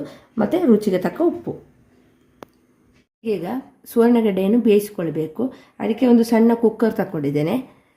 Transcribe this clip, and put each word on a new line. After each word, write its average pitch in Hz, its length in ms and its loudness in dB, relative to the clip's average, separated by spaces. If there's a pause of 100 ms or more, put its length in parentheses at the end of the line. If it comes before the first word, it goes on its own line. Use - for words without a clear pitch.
(380)
ಮತ್ತು 226 280 -2
ರುಚಿಗೆ 208 320 2
ತಕ್ಕ 180 240 -4
ಉಪ್ಪು. 320 300 -4 (1700)
ಈಗ 196 220 -6 (400)
ಸುವರ್ಣಗಡ್ಡೆಯನ್ನು 226 720 2
ಬೇಯಿಸ್ಕೊಳ್ಬೇಕು. 202 960 -2 (260)
ಅದಕ್ಕೆ 220 280 -2
ಒಂದು 240 160 6
ಸಣ್ಣ 226 300 4
ಕುಕ್ಕರ್ 220 400 0
ತಗೊಂಡಿದ್ದೇನೆ. 160 840 -4 (220)